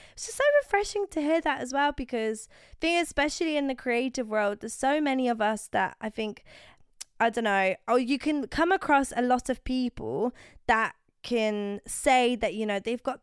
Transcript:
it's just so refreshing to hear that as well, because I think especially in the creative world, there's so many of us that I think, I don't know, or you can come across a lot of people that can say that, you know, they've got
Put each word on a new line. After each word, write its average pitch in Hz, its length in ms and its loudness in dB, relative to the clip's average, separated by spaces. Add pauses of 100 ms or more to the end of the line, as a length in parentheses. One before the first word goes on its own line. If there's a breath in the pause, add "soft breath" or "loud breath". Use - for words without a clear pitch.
(140 loud breath)
it's - 120 -12
just 466 120 -10
so 539 60 2 (200)
refreshing 403 480 -2
to 320 80 -2
hear 311 220 2
that 277 180 -2
as 254 120 -6
well, 285 200 2
because 220 560 -6 (240 soft breath)
I - 80 -20
think 339 260 2
especially 302 500 -2
in 277 120 0
the 262 80 -4
creative 247 520 -2
world, 208 340 0
there's 220 120 -10
so 285 260 2
many 262 280 0
of 226 120 -2
us 214 280 0
that 190 320 0
I 220 100 -6
think, 214 320 -8 (800 loud breath)
I 233 100 4
don't 233 140 -2
know, 196 320 2 (100)
or 240 140 4
you 254 180 0
can 294 300 -2
come 339 240 2
across 285 440 2
a 240 60 0
lot 247 260 2
of 254 140 -4
people 240 720 -4 (320 loud breath)
that 220 300 2 (260)
can 208 640 -2
say 254 480 2
that, 214 200 -2
you 220 120 -4
know, 202 140 -2
they've 233 220 -6
got 262 200 -6